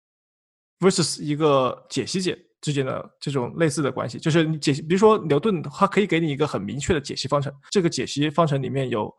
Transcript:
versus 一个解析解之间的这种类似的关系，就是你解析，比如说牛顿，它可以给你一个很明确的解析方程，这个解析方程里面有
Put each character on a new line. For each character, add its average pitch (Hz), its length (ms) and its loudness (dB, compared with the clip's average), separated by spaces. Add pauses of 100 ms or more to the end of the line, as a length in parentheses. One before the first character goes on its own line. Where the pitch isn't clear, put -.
(800)
versus 175 420 2
一 147 120 -2
个 143 540 2
解 123 160 -4
析 185 160 -4
解 185 160 -4 (240)
之 151 120 -4
间 139 120 0
的 123 340 -6
这 - 120 -6
种 135 260 -4
类 165 120 2
似 143 120 -2
的 135 100 0
关 113 200 -6
系， - 80 -12
就 165 120 -2
是 160 140 4
你 156 140 -2
解 143 160 0
析， 151 80 -6
比 160 120 0
如 190 40 2
说 214 180 6
牛 - 240 0
顿， 190 220 0
它 147 240 0
可 196 140 2
以 208 60 2
给 165 140 2
你 165 80 0
一 143 80 -2
个 147 100 0
很 131 140 -4
明 101 180 -6
确 143 140 -2
的 156 80 2
解 - 160 -10
析 - 100 -6
方 147 140 0
程， 139 100 -6 (200)
这 208 100 2
个 170 80 0
解 139 160 -2
析 147 240 -2
方 160 180 2
程 139 140 0
里 127 80 -6
面 127 220 -2
有 107 280 -2